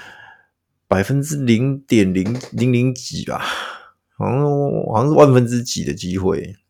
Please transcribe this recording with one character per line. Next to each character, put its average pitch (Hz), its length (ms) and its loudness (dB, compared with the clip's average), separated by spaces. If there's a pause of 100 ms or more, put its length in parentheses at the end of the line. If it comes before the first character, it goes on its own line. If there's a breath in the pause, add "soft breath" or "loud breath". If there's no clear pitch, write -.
(880 loud breath)
百 95 160 0
分 135 180 -2
之 147 160 -8
零 135 440 0
点 98 340 2
零 104 260 -2 (120)
零 120 200 0
零 123 220 0
几 - 300 -10
吧， - 200 -8 (720 loud breath)
好 104 140 -4
像， 127 100 -2 (460)
好 113 160 0
像 139 60 2
是 156 80 2
万 147 180 10
分 123 100 6
之 120 200 -2
几 - 200 -6
的 71 80 -4
机 90 240 -6
会。 87 380 -2 (160)